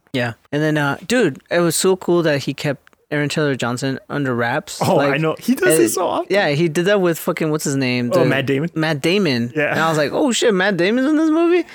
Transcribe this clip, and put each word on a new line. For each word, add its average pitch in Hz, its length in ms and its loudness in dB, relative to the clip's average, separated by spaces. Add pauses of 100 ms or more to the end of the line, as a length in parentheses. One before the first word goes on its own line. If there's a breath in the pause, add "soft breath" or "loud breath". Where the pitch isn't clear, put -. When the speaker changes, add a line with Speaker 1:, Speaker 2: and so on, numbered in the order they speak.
(140)
Speaker 1:
Yeah. 120 200 -2 (180)
And 147 100 -2
then, 151 160 2
uh, 143 200 0 (100)
dude, 202 420 0
it 170 100 0
was 170 160 2
so 190 200 2
cool 175 260 0
that 147 220 0
he 139 100 -4
kept 139 300 -6 (260)
Aaron 147 200 -2
Taylor 147 260 -2
Johnson 123 420 -4 (120)
under 131 260 -4
wraps. 120 440 -4
Speaker 2:
Oh, 170 180 2
Speaker 1:
Like, 143 180 2
Speaker 2:
I - 20 0
know. 156 220 -2
He 254 160 -2
does 359 180 2
Speaker 1:
uh, - 40 4
Speaker 2:
this 339 180 2
so 359 120 -2
often. 349 220 -4
Speaker 1:
yeah, 190 200 2
he 160 200 0
did 170 160 -2
that 202 160 2
with 170 160 0
fucking, 160 320 -4
what's 151 140 -2
his 139 120 -2
name? 123 380 0
Speaker 2:
Oh, 135 60 4
Speaker 1:
The 127 60 4
Speaker 2:
Matt 135 200 0
Damon. 143 300 0
Speaker 1:
Matt 156 260 -2
Damon. 147 540 0
Speaker 2:
Yeah. 147 160 0
Speaker 1:
And 143 80 0
I 160 100 2
was 156 80 0
like, 147 160 0
"Oh, 285 180 0
shit, 220 220 2
Matt 185 240 0
Damon's 233 300 2
in 302 100 2
this 320 140 2
movie?" 339 440 2